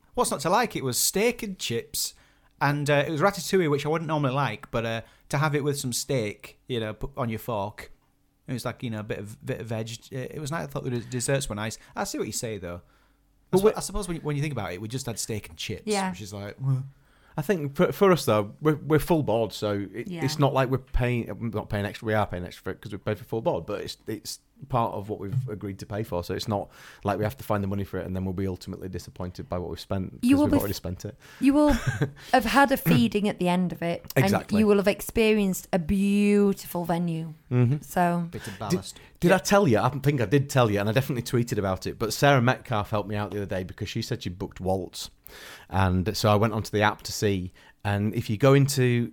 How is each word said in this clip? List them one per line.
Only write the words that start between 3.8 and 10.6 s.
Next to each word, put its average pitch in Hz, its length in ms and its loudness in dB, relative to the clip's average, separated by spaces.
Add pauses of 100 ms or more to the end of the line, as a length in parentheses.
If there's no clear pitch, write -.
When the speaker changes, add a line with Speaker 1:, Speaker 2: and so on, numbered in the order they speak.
Speaker 1:
I 147 40 -4
wouldn't 165 180 -2
normally 147 260 0
like, 131 380 -4
but, 113 140 -2
uh, 113 160 -4 (280)
to 147 80 -2
have 147 180 0
it 143 80 0
with 143 160 0
some 123 140 -4
steak, 117 640 -4 (100)
you 123 120 -2
know, 107 140 -4
put 135 240 -10
on 127 120 -2
your 110 100 -4
fork, 104 520 -6 (560)
it 160 60 -6
was 117 120 -6
like, 120 160 -6
you 127 80 -6
know, 110 100 -6
a 104 40 -8
bit 110 160 -6
of, 104 260 -14
bit 127 160 -6
of 117 60 -10
veg. 113 220 -6 (220)
It, 131 240 -10
it 139 40 -10
was 131 120 -8
nice. 165 120 -6